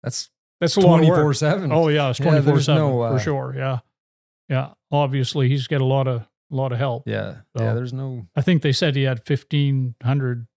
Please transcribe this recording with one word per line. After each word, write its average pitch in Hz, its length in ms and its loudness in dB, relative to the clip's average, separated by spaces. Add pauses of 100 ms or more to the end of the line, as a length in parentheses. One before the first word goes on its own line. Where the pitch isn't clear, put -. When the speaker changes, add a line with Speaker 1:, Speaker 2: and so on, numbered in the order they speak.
Speaker 1:
that's - 260 -10 (300)
Speaker 2:
That's 170 160 0
a 196 60 4
lot 170 180 8
of 160 80 6
work. 170 80 6
Speaker 1:
twenty-four 151 200 2
seven. 151 360 -2
Speaker 2:
Oh, 160 160 2
yeah, 147 220 0
it's 120 100 -4
Speaker 1:
Yeah, 143 120 -2
there's 151 120 4
Speaker 2:
twenty-four 147 180 4
seven 156 200 2
Speaker 1:
no, 131 220 0
uh, 113 140 -2
Speaker 2:
for - 60 0
sure. 131 320 -4
Yeah. 135 240 -4 (680)
Yeah. 131 240 -2 (180)
Obviously, 139 560 0
he's 135 200 0
got 147 120 -2
a 131 60 2
lot 135 240 0
of, 117 180 -6 (220)
lot 135 240 -4
of 117 40 -4
help. 123 300 -4
Speaker 1:
Yeah. 104 300 -6 (180)
Speaker 2:
So 113 80 -4
Speaker 1:
Yeah, 113 100 -2
there's 123 200 -6
no 131 420 -10
Speaker 2:
I 143 60 0
think 170 220 2
they 143 100 2
said 143 240 0
he 135 60 0
had 127 220 -2
fifteen 139 800 -2
hundred 123 540 -2